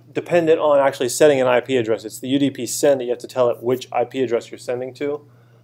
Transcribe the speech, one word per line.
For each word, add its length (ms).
dependent 480
on 180
actually 300
setting 320
an 60
I 120
P 160
address. 300
It's 140
the 100
U 100
D 100
P 160
send 360
that 20
you 60
have 100
to 80
tell 220
it 120
which 300
I 140
P 180
address 280
you're 60
sending 360
to. 340